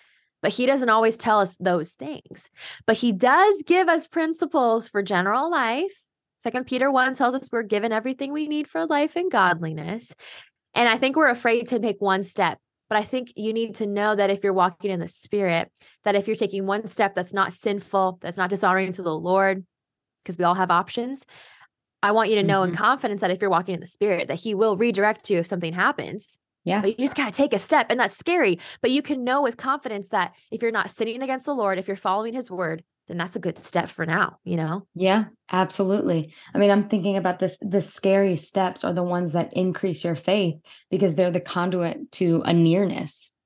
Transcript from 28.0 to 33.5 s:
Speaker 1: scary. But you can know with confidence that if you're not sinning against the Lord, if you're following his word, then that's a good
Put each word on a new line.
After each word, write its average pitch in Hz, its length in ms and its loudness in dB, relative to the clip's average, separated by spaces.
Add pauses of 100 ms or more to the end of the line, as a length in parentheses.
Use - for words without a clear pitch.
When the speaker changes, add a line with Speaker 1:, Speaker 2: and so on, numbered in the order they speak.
Speaker 1:
scary. 320 420 2 (240)
But 247 100 2
you 285 100 2
can 277 220 -4
know 262 180 0
with 240 140 -2
confidence 240 540 -6
that 185 220 -2 (180)
if 226 120 -8
you're 233 80 0
not 202 200 -2
sinning 233 320 -6
against 262 240 -6
the 285 80 -2
Lord, 196 240 0
if 185 100 -8
you're 196 80 -4
following 214 380 -2
his 254 160 -8
word, 170 340 -6 (240)
then 175 100 -10
that's 170 160 -6
a - 60 -6
good 170 240 -6